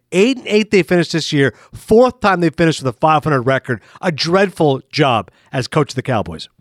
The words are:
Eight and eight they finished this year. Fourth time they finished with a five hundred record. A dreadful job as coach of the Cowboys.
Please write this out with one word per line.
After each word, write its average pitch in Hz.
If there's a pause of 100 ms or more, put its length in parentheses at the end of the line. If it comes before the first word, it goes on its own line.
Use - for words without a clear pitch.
(120)
Eight 226
and -
eight 214
they 180
finished 175
this 160
year. 139 (180)
Fourth 240
time 190
they 165
finished 165
with 127
a -
five 156
hundred 143
record. 127 (200)
A 175
dreadful 160 (100)
job 120 (220)
as 135
coach 147
of -
the 127
Cowboys. 92 (120)